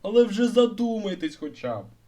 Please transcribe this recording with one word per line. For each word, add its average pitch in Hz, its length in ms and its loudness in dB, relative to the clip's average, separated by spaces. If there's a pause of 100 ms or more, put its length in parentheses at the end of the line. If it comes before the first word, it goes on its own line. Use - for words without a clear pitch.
Але 226 220 4
вже 226 240 0
задумайтесь 226 880 0
хоча 123 460 -8
б. 92 40 -16 (220)